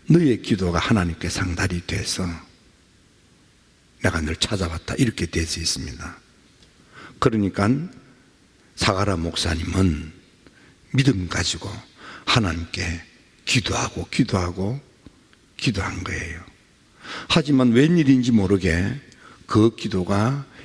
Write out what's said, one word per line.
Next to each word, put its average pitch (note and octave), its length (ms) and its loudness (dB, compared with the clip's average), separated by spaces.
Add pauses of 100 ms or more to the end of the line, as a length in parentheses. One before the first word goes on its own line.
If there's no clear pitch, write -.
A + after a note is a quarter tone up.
"너의 D#3 360 4
기도가 F#2 360 0
하나님께 F2 520 0
상달이 F2 560 -4
돼서 - 420 -4 (1700)
내가 - 180 0
널 D#2 160 -4
찾아왔다." F2 600 -4
이렇게 A2+ 280 0
되어 E2+ 180 -2
있습니다. D#2+ 800 -6 (1000)
그러니까 G#2 520 0 (1080)
사가랴 G2 400 0
목사님은 E2 960 -2 (840)
믿음 A#2+ 320 2
가지고 - 400 -4 (560)
하나님께 E2+ 760 -2 (460)
기도하고, - 640 -2
기도하고, G2 680 0 (760)
기도한 F#2+ 480 -4
거예요. E2 360 -8 (880)
하지만 C3+ 440 4
웬일인지 C3+ 580 6
모르게 G2 720 2 (460)
그 A2 280 4
기도가 G#2 720 -2 (180)